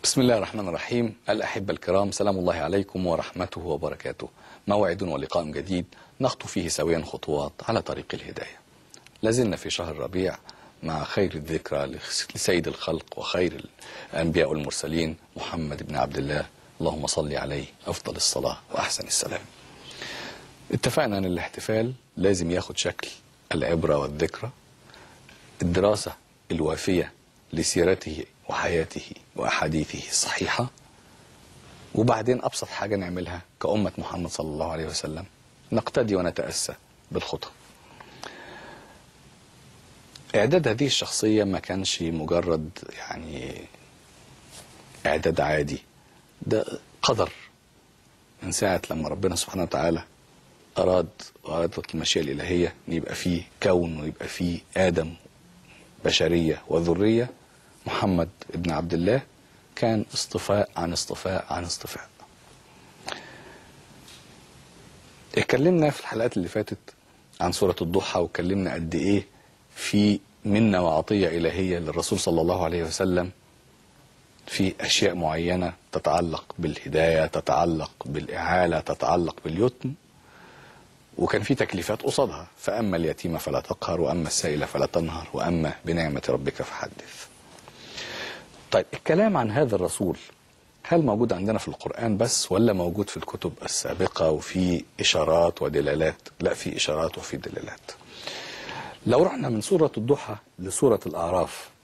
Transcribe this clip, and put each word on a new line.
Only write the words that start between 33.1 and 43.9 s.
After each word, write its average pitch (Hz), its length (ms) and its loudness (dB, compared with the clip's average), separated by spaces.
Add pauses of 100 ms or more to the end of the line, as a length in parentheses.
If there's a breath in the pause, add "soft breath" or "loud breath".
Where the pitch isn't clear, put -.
كأمة 98 360 2
محمد 85 320 -6
صلى - 180 -6
الله 80 240 -4
عليه 80 140 -4
وسلم، 78 400 -6 (460)
نقتدي 110 440 0
ونتأسى - 580 -2 (380)
بالخطى. - 360 -6 (3000 loud breath)
إعداد 135 320 4
هذه 120 180 2
الشخصية 107 580 2
ما 95 160 0
كانش 92 420 -4
مجرد، 82 680 0 (280)
يعني، - 640 -10 (1400)